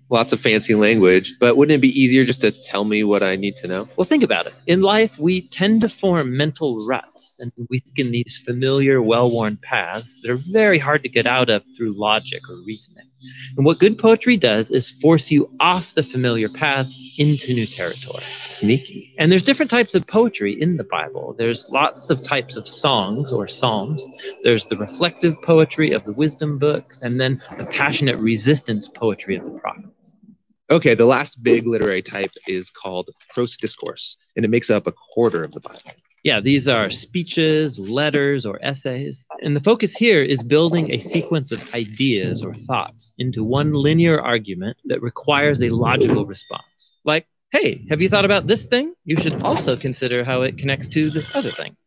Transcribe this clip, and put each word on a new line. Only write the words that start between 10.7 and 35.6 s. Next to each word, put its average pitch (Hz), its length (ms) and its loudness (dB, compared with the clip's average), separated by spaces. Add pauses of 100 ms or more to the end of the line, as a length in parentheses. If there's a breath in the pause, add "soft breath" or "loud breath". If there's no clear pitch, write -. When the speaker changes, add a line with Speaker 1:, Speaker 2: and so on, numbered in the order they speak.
Speaker 2:
hard 147 260 0
to 135 40 -4
get 117 180 0
out 123 220 2
of 104 160 2 (100)
through 107 240 -6
logic 107 520 -2
or 90 160 -18
reasoning. - 400 -14 (500 loud breath)
And 139 80 2
what 160 140 4
good 214 200 4
poetry 226 380 4
does 113 340 2
is 131 200 0
force 151 400 2
you 147 180 4 (100)
off 175 360 0
the 156 80 0
familiar 123 480 -2
path 135 420 -2 (240)
into 147 380 0
new 113 100 0
territory. - 580 -8 (220)
Speaker 1:
Sneaky. - 720 -2
Speaker 2:
And 160 160 4
there's 185 100 4
different 277 280 0
types 240 240 0
of 180 120 0
poetry 214 540 0
in 170 160 0
the 117 80 -6
Bible. 78 540 -6
There's 117 320 -4
lots - 400 0
of 131 120 -2
types 131 360 -6
of 110 100 -10
songs 127 640 0
or 104 160 -4
psalms. 123 580 -2 (360 loud breath)
There's 117 240 2
the 107 100 -4
reflective 165 640 -2
poetry 160 520 2
of - 120 -2
the 104 80 -10
wisdom 147 460 -4
books, 147 420 -4
and 123 180 -4
then 131 220 0 (160 loud breath)
the - 80 -12
passionate 139 540 0
resistance 113 720 0
poetry 98 460 -4
of 85 100 -10
the - 60 -14
prophets. - 640 -14 (520)
Speaker 1:
Okay, 151 240 4
the 113 120 6
last 131 360 2
big 117 240 4
literary 104 360 0
type 98 300 -6 (160)
is 92 200 -4
called 90 400 -8 (220)
prose 120 260 -4
discourse, - 600 -8 (200)
and 113 80 -2
it 107 40 2
makes 117 220 0
up 104 160 0
a 85 60 -4
quarter 98 500 -2
of 76 100 -10
the - 80 -14